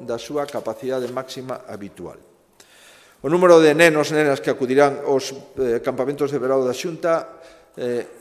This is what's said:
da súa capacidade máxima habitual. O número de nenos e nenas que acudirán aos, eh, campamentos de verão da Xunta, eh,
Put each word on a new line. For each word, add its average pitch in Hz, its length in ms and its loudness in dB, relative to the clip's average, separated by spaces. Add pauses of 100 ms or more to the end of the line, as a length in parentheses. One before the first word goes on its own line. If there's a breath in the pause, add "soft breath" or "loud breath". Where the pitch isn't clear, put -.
da 117 80 -4
súa 143 320 -6
capacidade 123 640 -6
máxima 131 560 -10
habitual. 95 560 -16 (960 loud breath)
O - 80 -6
número 175 320 6
de 156 160 6
nenos 156 400 4
e - 0 -
nenas 147 240 2
que - 80 -10
acudirán 139 560 2
aos, 135 320 -2 (240)
eh, 120 240 -2
campamentos 135 480 -4
de 143 80 -2
verão 131 240 0
da 123 80 -2
Xunta, 165 720 -4 (320 loud breath)
eh, 123 320 -6 (140)